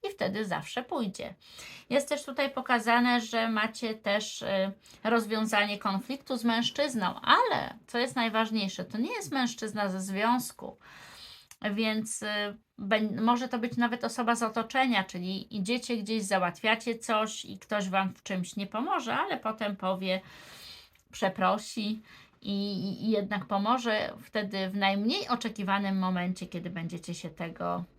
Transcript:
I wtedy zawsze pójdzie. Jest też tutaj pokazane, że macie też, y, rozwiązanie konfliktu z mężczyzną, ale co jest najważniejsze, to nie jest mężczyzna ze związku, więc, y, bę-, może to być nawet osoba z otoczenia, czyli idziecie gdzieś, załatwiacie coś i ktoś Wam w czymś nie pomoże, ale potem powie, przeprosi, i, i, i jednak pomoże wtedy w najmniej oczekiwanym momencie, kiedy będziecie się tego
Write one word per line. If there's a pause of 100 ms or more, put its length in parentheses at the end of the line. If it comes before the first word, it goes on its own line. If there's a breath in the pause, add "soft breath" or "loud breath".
I
wtedy
zawsze
pójdzie. (540 loud breath)
Jest
też
tutaj
pokazane,
że
macie
też,
y, (320 loud breath)
rozwiązanie
konfliktu
z
mężczyzną,
ale (140)
co
jest
najważniejsze,
to
nie
jest
mężczyzna
ze
związku, (840 loud breath)
więc,
y, (520)
bę-,
może
to
być
nawet
osoba
z
otoczenia,
czyli
idziecie
gdzieś,
załatwiacie
coś
i
ktoś
Wam
w
czymś
nie
pomoże,
ale
potem
powie, (920 loud breath)
przeprosi, (420 loud breath)
i,
i,
i
jednak
pomoże (100)
wtedy
w
najmniej
oczekiwanym
momencie,
kiedy
będziecie
się
tego (160)